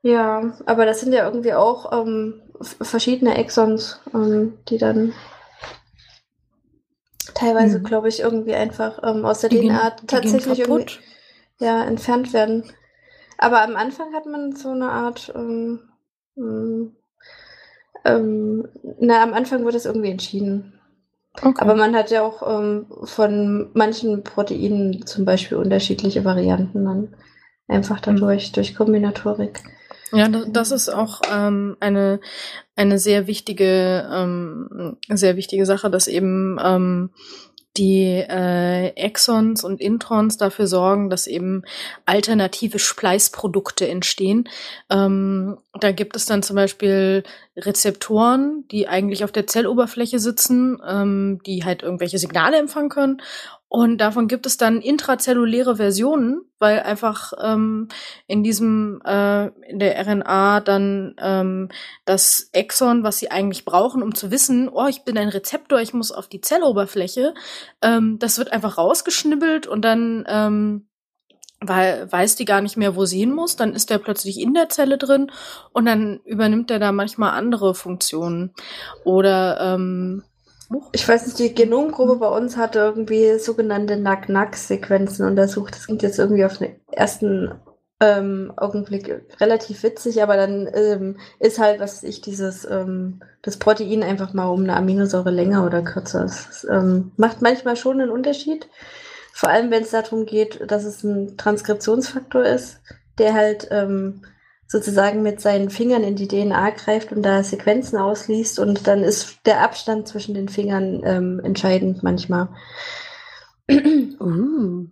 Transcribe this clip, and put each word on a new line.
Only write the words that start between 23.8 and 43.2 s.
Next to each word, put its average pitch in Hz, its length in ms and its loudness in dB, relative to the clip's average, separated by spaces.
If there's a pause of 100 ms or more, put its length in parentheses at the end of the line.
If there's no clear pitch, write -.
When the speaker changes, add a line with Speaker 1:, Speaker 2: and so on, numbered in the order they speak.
Speaker 1:
Proteinen 202 840 -2
zum - 160 -2
Beispiel 185 340 2
unterschiedliche 196 680 0
Varianten 185 600 0
dann. 196 300 -4 (540)
Einfach 202 280 0
Speaker 2:
Mhm. - 60 -12
Speaker 1:
dadurch, 202 480 2
durch 196 240 -2
Kombinatorik. 208 840 0 (500)
Speaker 2:
Ja, 214 160 4
da-, 220 200 0
das 226 220 0
Speaker 1:
Genau. 277 60 0
Speaker 2:
ist - 140 -2
auch, 214 320 -4 (120)
ähm, 202 460 0
eine, 202 400 2 (560)
eine 202 240 4
sehr 202 260 2
wichtige, 185 880 0
ähm, 175 840 -6 (120)
sehr 190 280 2
wichtige 196 280 -2
Sache, 196 240 0
dass 185 180 2
eben, 190 560 0
ähm, 180 460 2 (680)
die, 190 520 2
äh, 180 600 0
Exons 220 760 0
und 190 180 -6
Introns 220 560 0
dafür 202 300 0
sorgen, 190 420 2
dass 185 160 -2
eben 185 380 -4 (420)
alternative 208 720 0
Spleißprodukte 196 1080 0